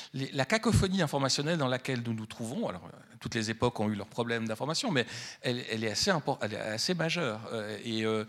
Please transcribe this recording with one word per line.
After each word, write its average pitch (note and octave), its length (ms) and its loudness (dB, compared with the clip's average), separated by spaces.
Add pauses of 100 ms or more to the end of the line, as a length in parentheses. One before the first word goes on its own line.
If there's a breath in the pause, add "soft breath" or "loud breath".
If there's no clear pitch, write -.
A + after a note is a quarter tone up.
(140)
les, C3+ 200 -4
la C#3 100 2
cacophonie G3 580 4
informationnelle D3 560 2
dans C3+ 120 2
laquelle B2+ 360 0
nous A#2 80 0
nous A2 120 -4
trouvons, E3 420 -4
alors, F#2+ 160 -6
euh, - 140 -16 (240)
toutes G#2+ 120 -6
les A2+ 160 0
époques A#2 300 2
ont G#2+ 100 2
eu G#2+ 60 0
leurs G2 120 -6
problèmes A#2 380 -2
d'information, C#3+ 460 -2
mais B2 140 4 (360 loud breath)
elle, B2 300 0
elle A2 140 0
est G#2+ 60 0
assez G3 200 2
impor-, C#3+ 300 0
elle G#2+ 120 0
est G#2+ 60 -4
assez G#2+ 360 0
majeure, D#3+ 440 0 (140)
euh, G#2+ 320 -4
et, A2 180 0
euh, A2 260 2